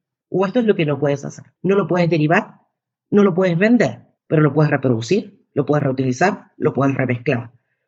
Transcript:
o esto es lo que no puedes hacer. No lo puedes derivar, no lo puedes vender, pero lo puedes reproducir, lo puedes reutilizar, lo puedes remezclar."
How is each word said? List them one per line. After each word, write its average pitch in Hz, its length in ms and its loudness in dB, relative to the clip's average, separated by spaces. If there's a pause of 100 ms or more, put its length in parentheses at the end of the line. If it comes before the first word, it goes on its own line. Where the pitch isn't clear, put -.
(280)
o 180 160 -2
esto 190 140 -2
es 226 80 0
lo 208 80 4
que 170 100 -2
no 143 140 -2
puedes 143 260 -2
hacer. - 220 -16 (160)
No 190 140 2
lo 190 100 0
puedes 170 240 0
derivar, 160 500 0 (500)
no 202 140 4
lo 185 80 2
puedes 180 240 0
vender, 202 460 2 (240)
pero 156 160 2
lo 147 100 2
puedes 151 180 2
reproducir, 135 840 -2
lo 139 100 0
puedes 147 180 0
reutilizar, 131 760 -2
lo - 160 -2
puedes 135 200 0
remezclar." 120 580 -4 (360)